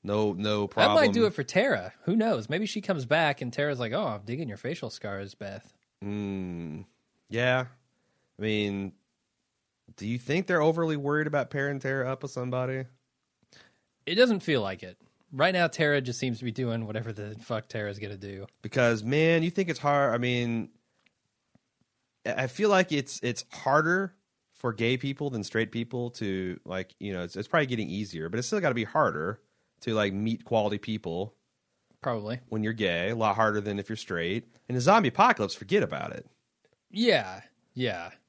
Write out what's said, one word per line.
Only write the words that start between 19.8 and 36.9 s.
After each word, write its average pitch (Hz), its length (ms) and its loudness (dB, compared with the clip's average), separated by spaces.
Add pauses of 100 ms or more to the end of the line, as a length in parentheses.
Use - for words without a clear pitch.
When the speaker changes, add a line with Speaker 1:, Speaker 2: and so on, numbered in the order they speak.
Speaker 1:
I - 20 0
mean, 120 520 0 (1600)
I, 127 180 6
I 127 40 2
feel 202 220 2
like 185 220 6
it's, 143 320 -2
it's 120 300 -2
harder 165 600 2 (400)
for 117 200 -4
gay 117 240 2
people 139 320 -4
than 110 140 -4
straight 110 280 -2
people 120 400 -4
to, 95 540 -4
like, 95 340 -8
you 98 140 -6
know, 87 100 -4
it's, 87 120 -10
it's 101 120 -6
probably 151 200 2
getting 110 220 -4
easier, 85 400 -6
but 107 100 -4
it's 123 80 -4
still 208 120 -2
gotta 143 160 0
be 117 80 -2
harder 101 560 0 (420)
to, 113 120 -4
like, 104 200 0
meet 110 320 -4
quality 104 320 0
people 101 560 -6 (680)
Speaker 2:
Probably. 117 380 -4 (100)
Speaker 1:
when 110 140 -2
you're 110 100 0
gay. 92 360 0
A 117 60 -2
lot 110 200 2
harder 107 260 4
than 101 180 -4
if - 100 -8
you're 110 60 -4
straight. 90 500 -4 (240)
In 127 60 -2
a 123 60 0
zombie 180 280 6
apocalypse, 185 460 2
forget 170 280 0
about 73 280 -6
it. - 140 -12 (640)